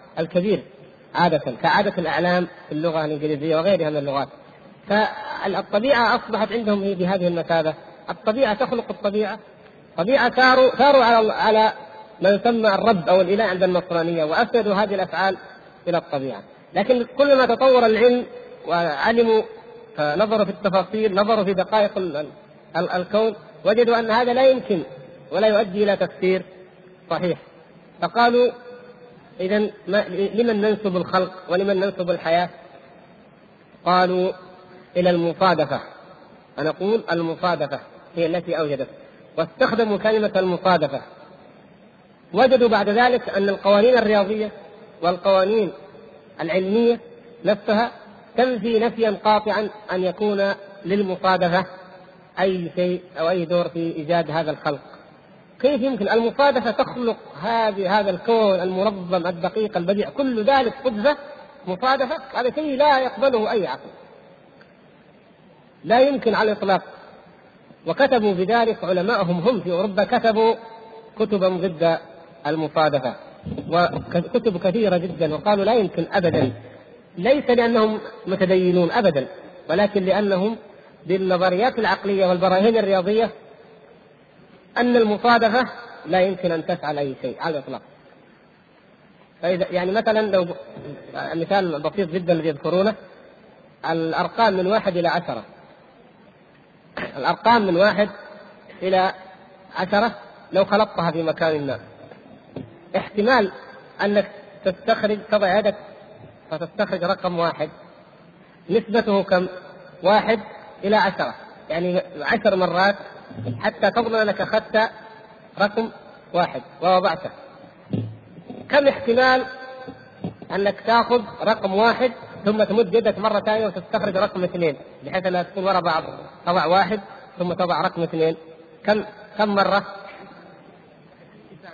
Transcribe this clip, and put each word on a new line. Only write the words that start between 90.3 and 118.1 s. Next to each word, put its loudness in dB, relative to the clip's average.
ب-، -8
مثال -2
بسيط -4
جدا -2
الذي -2
يذكرونه، 0
الأرقام 0
من 0
واحد 0
إلى 0
عشرة، -4
الأرقام 2
من 0
واحد 2
إلى 0
عشرة 0
لو 2
خلطتها 0
في -2
مكان -2
ما، -6
احتمال 2
أنك 0
تستخرج، -2
تضع 2
يدك 0
فتستخرج -6
رقم -2
واحد، -2
نسبته 0
كم؟ 0
واحد 2
إلى 0
عشرة، 0
يعني -2
عشر 0
مرات 2
حتى -2
تظن -2
أنك 0
أخذت 0
رقم -2
واحد -2
ووضعته. 2